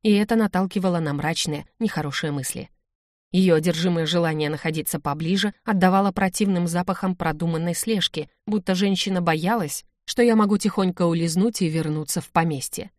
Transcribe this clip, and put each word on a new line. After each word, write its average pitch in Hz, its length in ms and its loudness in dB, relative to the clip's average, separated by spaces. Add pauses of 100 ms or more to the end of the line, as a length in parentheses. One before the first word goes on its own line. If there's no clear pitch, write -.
и 214 100 4
это 208 220 2
наталкивало 185 640 0
на 151 140 -2
мрачные, 151 520 -4 (140)
нехорошие 156 520 -4
мысли. - 380 -8 (640)
Ее 185 240 6
одержимое 165 500 0
желание 156 440 0
находиться 160 500 -4
поближе 165 540 -2 (100)
отдавало 190 480 4
противным 190 560 0
запахом 180 480 -2
продуманной 165 600 -2
слежки, 185 540 -4 (180)
будто 208 260 -2
женщина 190 480 0
боялась, 170 640 0 (200)
что - 180 0
я 233 120 6
могу 208 220 4
тихонько 185 460 0
улизнуть 170 580 0
и 170 80 2
вернуться 156 520 -4
в - 80 -16
поместье. 165 680 -2